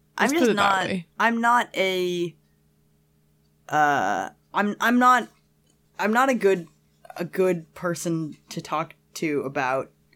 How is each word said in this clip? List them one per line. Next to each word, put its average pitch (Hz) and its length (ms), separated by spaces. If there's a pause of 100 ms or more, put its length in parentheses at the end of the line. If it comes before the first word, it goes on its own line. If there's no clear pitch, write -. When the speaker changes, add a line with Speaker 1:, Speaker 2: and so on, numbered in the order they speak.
(180)
Speaker 1:
I'm 196 120
Speaker 2:
Let's 285 40
Speaker 1:
just 330 80
Speaker 2:
put 240 100
it 208 60
that 202 40
Speaker 1:
not, 190 260
Speaker 2:
way. 180 200 (120)
Speaker 1:
I'm 233 220
not 240 340
a, 180 600 (1300)
uh, 123 600 (240)
I'm, 202 260
I'm 240 200
not, 254 300 (680)
I'm 208 160
not 262 160
a 262 40
good, 190 340 (500)
a 175 80
good 180 480
person 165 640 (120)
to 165 120
talk 156 340 (200)
to 147 260
about 131 500 (240)